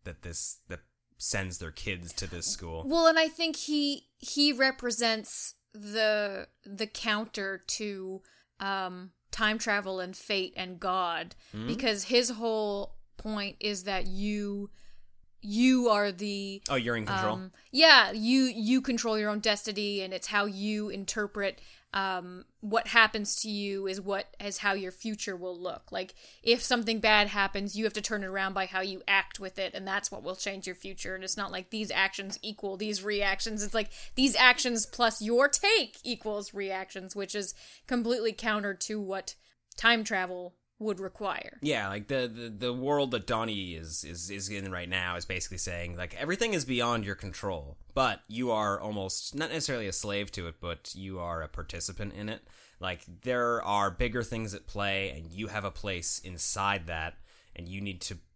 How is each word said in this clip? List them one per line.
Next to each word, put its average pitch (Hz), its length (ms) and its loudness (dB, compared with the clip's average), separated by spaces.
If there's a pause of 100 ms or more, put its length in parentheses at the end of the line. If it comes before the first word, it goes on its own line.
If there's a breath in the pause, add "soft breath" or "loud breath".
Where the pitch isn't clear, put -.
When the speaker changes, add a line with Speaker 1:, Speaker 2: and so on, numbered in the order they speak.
Speaker 1:
that 85 180 -12
this, - 360 -6 (100)
that 90 120 -10 (380)
sends 95 400 -2
their 82 120 -6
kids 87 440 -6
to - 120 -4
this 85 200 -6
school. 82 400 -4
Speaker 2:
Well, 330 200 4
and 330 120 8
I 320 100 4
think 320 260 -2
he, 294 540 0 (100)
he 285 340 2
represents 240 1000 2 (200)
the, 208 720 0 (160)
the 202 220 -6
counter 208 800 -4
to, 190 560 -6 (360 soft breath)
um, 185 520 -6 (200)
time 220 280 2
travel 196 420 0
and 185 160 -6
fate 196 400 -2
and 185 240 -8
God, 180 560 0 (160 soft breath)
Speaker 1:
Hmm? - 140 -6
Speaker 2:
because 220 380 0
his 247 260 4
whole 214 680 -2 (220)
point 208 420 -4
is 202 240 -4
that 190 220 0
you, 202 640 0 (720 soft breath)
you 240 460 6
are 208 220 6
the 196 600 -6
Speaker 1:
Oh, 143 60 4
you're 117 200 2
in 107 80 0
control? 190 300 0
Speaker 2:
um, 190 180 -8 (180 soft breath)
yeah, 262 420 10
you, 240 320 4
you 233 360 2
control 233 380 0
your 208 100 0
own 208 120 0
destiny, 208 600 0
and 190 140 -6
it's 185 140 -4
how 208 180 2
you 208 420 -2
interpret, 196 720 -4 (320 loud breath)
um, 185 520 -4 (160)
what 214 280 0
happens 220 480 8
to 220 140 -2
you 196 360 -2
is 190 140 -2
what, 196 260 -2 (120)
is 202 200 -6
how 202 160 2
your 190 180 -6
future 208 420 -6
will 180 240 -8
look. - 320 -8
Like, 190 240 -6 (280 loud breath)
if 233 200 4
something 226 380 2
bad 214 280 8
happens, 202 480 0
you 214 80 0
have 208 100 0
to 214 60 -2
turn 208 220 -2
it 190 60 -6
around 190 240 -2
by 190 140 0
how 185 140 -2
you 190 280 -4
act 196 320 2
with 190 180 -8
it, 190 160 -4
and 190 140 -6
that's 196 220 -2
what - 120 -12
will 180 140 -6
change 196 300 -6
your 185 100 -8
future. 190 380 -8
And 185 100 -10
it's - 120 -4
not 185 160 -4
like 185 180 -8
these 214 200 -2
actions 190 520 0
equal 208 340 -6
these 208 260 -4
reactions. 202 600 0
It's 208 120 -2
like, 214 160 0 (240 loud breath)
these 254 220 6
actions 247 500 6
plus 226 340 2
your 240 280 6
take 392 560 4
equals 208 500 -6
reactions, 190 600 -8
which 196 180 -6
is 202 200 -2 (320 loud breath)
completely 233 460 0
counter 214 420 -2
to 214 260 -4
what 190 340 -6 (420 soft breath)
time 226 280 4
travel 180 500 -4 (240)
would 214 200 -2
require. - 640 -6
Speaker 1:
Yeah, 120 280 0
like, 101 200 -6
the, 131 260 0
the, 117 140 -10
the 113 240 -4
world 139 380 2
that 113 160 -2
Donnie 107 480 -2
is, 80 280 -6
is, 85 280 -8
is 98 180 -4
in 98 240 -4
right 87 160 -6
now 90 280 0
is 87 100 -6
basically 92 320 -4
saying, 87 360 -4
like, 87 200 -8
everything 196 400 0
is 151 100 0
beyond 120 400 0
your 98 120 -4
control, 90 600 -8 (160)
but 123 360 0
you 120 220 -2
are 104 300 2
almost, 101 540 -4
not 151 160 -4
necessarily 127 380 -2
a 92 40 -4
slave 101 400 -2
to 85 160 -6
it, 82 100 -10
but - 360 -8
you 95 240 -8
are 85 240 -4
a 78 60 -8
participant 90 680 -8
in 104 160 -8
it. 110 100 -8 (400 soft breath)
Like, 90 220 -6 (220)
there 120 380 2
are 101 280 2
bigger 120 320 0
things 110 320 -4
at - 120 -12
play, 98 440 -2
and 80 200 -10
you 104 180 -6
have 101 180 -4
a 95 40 -2
place 92 500 -4
inside 92 640 -2
that, 82 260 -4 (420 soft breath)
and 85 140 -10
you 98 140 -8
need 95 180 -6
to - 160 -8 (200)